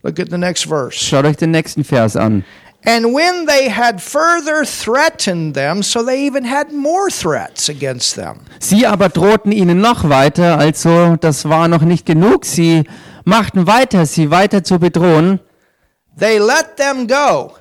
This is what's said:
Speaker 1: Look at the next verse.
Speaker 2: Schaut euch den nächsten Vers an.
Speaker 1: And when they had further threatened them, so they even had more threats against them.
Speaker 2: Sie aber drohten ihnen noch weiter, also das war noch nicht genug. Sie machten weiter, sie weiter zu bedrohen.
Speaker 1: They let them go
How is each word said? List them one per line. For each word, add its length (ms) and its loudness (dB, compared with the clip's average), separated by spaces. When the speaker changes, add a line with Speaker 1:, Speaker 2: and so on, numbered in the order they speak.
Speaker 1:
Look 180 -8
at 100 -8
the 80 -6
next 280 -4
verse. 360 -6
Speaker 2:
Schaut 220 0
euch 120 2
den 140 -2
nächsten 340 -2
Vers 320 0
an. 280 0
Speaker 1:
And 280 0
when 320 0
they 240 2
had 320 -2
further 640 0
threatened 880 -2
them, 280 -2
so 220 -4
they 220 -2
even 180 -4
had 260 -4
more 380 -2
threats 640 -6
against 440 -6
them. 260 -12
Speaker 2:
Sie 260 2
aber 220 0
drohten 440 2
ihnen 280 2
noch 300 0
weiter, 480 2
also 600 2
das 300 -2
war 200 2
noch 120 2
nicht 240 2
genug. 400 2
Sie 400 2
machten 420 0
weiter, 380 2
sie 260 0
weiter 340 2
zu 140 0
bedrohen. 640 2
Speaker 1:
They 180 0
let 400 0
them 320 -2
go 520 0